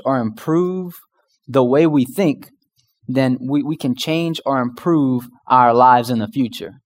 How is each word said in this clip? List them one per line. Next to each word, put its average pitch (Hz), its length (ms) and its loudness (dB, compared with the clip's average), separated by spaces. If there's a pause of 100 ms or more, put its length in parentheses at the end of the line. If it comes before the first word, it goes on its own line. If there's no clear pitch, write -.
or 131 160 -2
improve 175 720 -4 (540)
the 131 160 2
way 143 240 2
we 147 160 2
think, 156 460 -4 (600)
then 127 320 0
we, 135 220 -2
we 156 140 -6
can 127 180 -4
change 165 500 -4
or 135 140 -2
improve 127 680 -2 (200)
our 123 260 6
lives 123 360 4
in 117 100 -2
the 104 80 -4
future. 110 460 -6 (120)